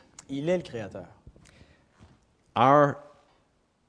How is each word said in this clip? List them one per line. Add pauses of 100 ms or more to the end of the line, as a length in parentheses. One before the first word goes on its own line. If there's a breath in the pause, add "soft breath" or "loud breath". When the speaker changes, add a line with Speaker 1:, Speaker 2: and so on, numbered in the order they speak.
(300)
Speaker 1:
Il
est
le
Créateur. (1500 soft breath)
Speaker 2:
Our (920)